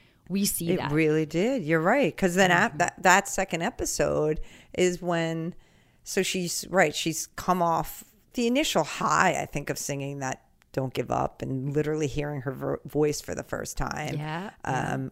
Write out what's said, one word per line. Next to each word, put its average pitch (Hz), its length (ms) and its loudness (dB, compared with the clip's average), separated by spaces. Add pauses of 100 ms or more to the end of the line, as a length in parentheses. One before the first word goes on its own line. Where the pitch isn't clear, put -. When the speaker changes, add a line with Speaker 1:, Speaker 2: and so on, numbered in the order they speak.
(300)
Speaker 1:
we 196 160 2
see 170 260 0
Speaker 2:
It 185 60 2
Speaker 1:
that. 143 140 -2
Speaker 2:
really 156 340 4
did. 190 380 0
You're 160 180 2
right. 220 340 4
'Cause 180 200 2
then 185 160 6
at 190 180 4
Speaker 1:
Mm-hmm. 151 80 -12
Speaker 2:
that, - 260 -2
that 190 240 6
second 175 360 -2
episode 151 760 0 (340)
is 180 280 2
when, 165 540 -2 (480)
so - 200 -2
she's, 180 460 -4
right, 165 260 2
she's - 400 -4
come 180 260 0
off 165 440 -2 (300)
the 233 120 0
initial 247 380 2
high, 156 560 2
I - 40 -4
think, - 240 -6
of 139 80 -4
singing 139 420 -6
that 131 260 -6 (260)
Don't 131 220 -4
Give 127 180 -4
Up 131 300 -2
and 135 340 -4
literally 151 320 0
hearing 147 340 -4
her 135 120 -4
vo-, 139 320 -4
voice 147 340 0
for - 160 -8
the - 80 -6
first - 340 -8
time. 151 380 -4
Speaker 1:
Yeah, 156 360 -8 (140)
yeah. 127 280 -2
Speaker 2:
Um, 135 180 -6